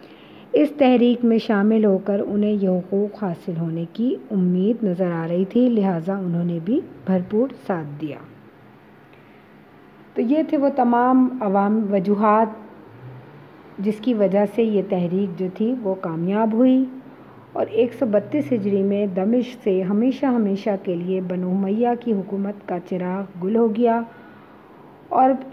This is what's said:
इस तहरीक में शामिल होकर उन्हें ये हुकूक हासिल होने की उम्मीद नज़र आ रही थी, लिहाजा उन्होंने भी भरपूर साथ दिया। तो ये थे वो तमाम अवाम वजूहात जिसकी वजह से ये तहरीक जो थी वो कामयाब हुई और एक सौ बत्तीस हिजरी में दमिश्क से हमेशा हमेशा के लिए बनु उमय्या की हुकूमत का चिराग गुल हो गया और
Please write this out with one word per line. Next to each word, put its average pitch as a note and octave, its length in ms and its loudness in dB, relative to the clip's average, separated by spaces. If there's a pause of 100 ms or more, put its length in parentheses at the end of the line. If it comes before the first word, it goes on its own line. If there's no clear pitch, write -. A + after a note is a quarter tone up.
(540)
इस D4 240 2
तहरीक A#3+ 460 4
में A3+ 140 4
शामिल G#3+ 460 2
होकर G3 360 2
उन्हें G#3 320 0
ये G3 140 0
हुकूक F#3 440 0 (100)
हासिल F3 360 -6
होने E3 280 -4
की A#3 340 -4 (140)
उम्मीद F#3+ 520 2
नज़र F3+ 280 -2
आ E3 140 -4
रही F3 180 0
थी, A#3+ 240 2
लिहाजा F#3+ 500 0
उन्होंने E3+ 420 -2
भी A3 220 -2 (260)
भरपूर G#3 440 0 (160)
साथ E3+ 160 -4
दिया। D3 340 -10 (2000)
तो - 60 -2
ये C#4+ 220 2
थे D#4 120 -2
वो C#4 120 2
तमाम B3+ 760 2
अवाम G3+ 420 2
वजूहात G#3 760 2 (1200)
जिसकी G#3 340 0
वजह G3+ 320 2
से G3+ 160 -2
ये G#3 200 2
तहरीक F3+ 520 -2
जो F#3 140 -4
थी A3 260 -2
वो G#3 200 -4
कामयाब F#3+ 600 -2
हुई C4 340 4 (680)
और - 120 -2
एक G4 240 0
सौ - 140 -2
बत्तीस G#3 440 -2
हिजरी G3+ 320 0
में G3 320 0
दमिश्क A3+ 480 -2
से F#3+ 200 0
हमेशा A3 460 0
हमेशा G3+ 480 0
के F#3+ 180 -4
लिए F3+ 260 -2
बनु F3+ 300 -4
उमय्या G3+ 440 0
की A#3+ 160 -6
हुकूमत G3 580 -4
का F3+ 100 -4
चिराग F3+ 640 -6
गुल G3 160 -2
हो A#3 120 4
गया A3+ 380 0 (1080)
और C4 260 4 (140)